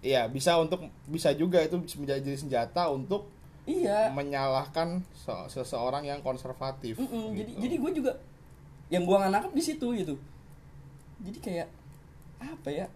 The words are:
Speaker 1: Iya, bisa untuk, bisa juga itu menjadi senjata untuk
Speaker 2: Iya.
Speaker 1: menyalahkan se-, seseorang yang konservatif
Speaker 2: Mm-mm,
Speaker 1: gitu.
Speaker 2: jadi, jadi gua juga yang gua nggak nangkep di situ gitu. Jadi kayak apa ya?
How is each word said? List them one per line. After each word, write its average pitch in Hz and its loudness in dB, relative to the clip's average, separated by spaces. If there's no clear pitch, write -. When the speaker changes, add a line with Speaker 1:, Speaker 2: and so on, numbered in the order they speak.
Speaker 1:
Iya, 131 4
bisa 135 4
untuk, 165 4
bisa 156 2
juga 175 4
itu 160 4
menjadi 139 -2
senjata 135 0
untuk 147 -2
Speaker 2:
Iya. 220 4
Speaker 1:
menyalahkan 143 0
se-, 92 -8
seseorang 131 -2
yang 143 -4
konservatif 131 -4
Speaker 2:
Mm-mm, 226 -4
Speaker 1:
gitu. 202 -4
Speaker 2:
jadi, 240 -10
jadi 247 0
gua 285 2
juga 302 2
yang 175 2
gua 185 6
nggak 196 4
nangkep 370 2
di 311 4
situ 277 -2
gitu. 156 0
Jadi 190 -10
kayak 170 -4
apa 277 -8
ya? 151 -2